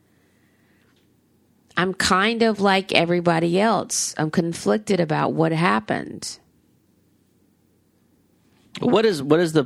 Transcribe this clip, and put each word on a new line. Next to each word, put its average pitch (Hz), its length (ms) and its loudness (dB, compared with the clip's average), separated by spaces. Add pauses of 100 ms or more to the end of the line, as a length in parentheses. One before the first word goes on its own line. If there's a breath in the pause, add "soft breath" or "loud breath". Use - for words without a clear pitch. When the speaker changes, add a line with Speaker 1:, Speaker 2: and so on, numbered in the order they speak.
(1800 soft breath)
Speaker 1:
I'm 180 160 -2
kind 214 500 0
of 214 160 2
like 196 340 2
everybody 170 680 2
else. - 560 -2
I'm 156 140 -2
conflicted 190 680 -2
about 147 340 0
what 160 180 0
happened. - 880 -4 (2500)
Speaker 2:
What 226 240 2
is, 180 160 0
what 151 180 4
is 165 140 0
the, 143 120 4